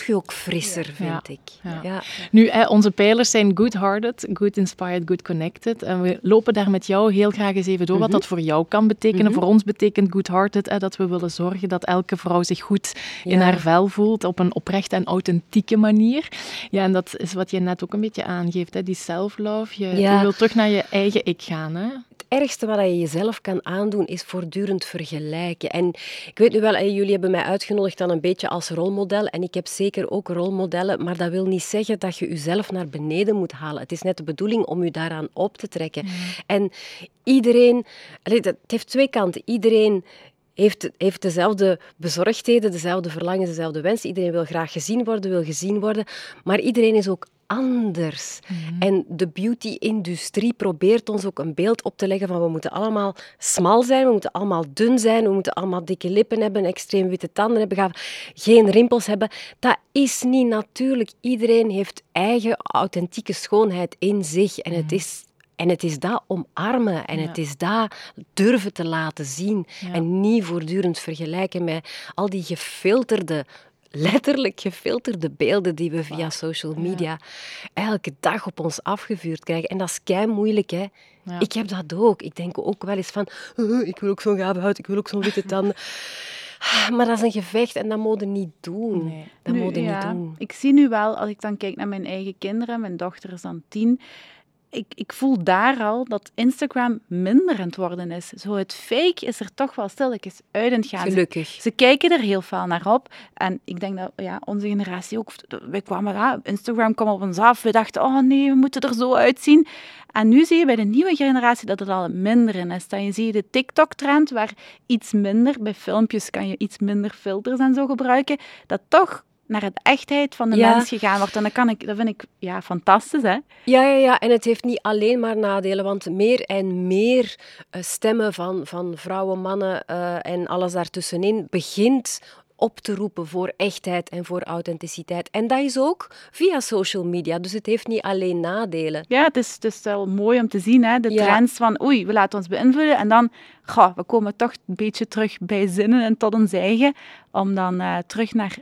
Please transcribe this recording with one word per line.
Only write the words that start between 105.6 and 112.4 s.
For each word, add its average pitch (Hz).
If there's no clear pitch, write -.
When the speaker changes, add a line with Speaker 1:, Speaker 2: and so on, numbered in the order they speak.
Speaker 3:
wij 190
kwamen, 196
ja, 226
Instagram 220
kwam 220
op 196
ons 185
af. 233
We 220
dachten: 220
"Oh 269
nee, 277
we 269
moeten 262
er 269
zo 247
uitzien." 294
En 220
nu 269
zie 330
je 339
bij 254
de 220
nieuwe 285
generatie 247
dat 196
het 196
al 185
minder 208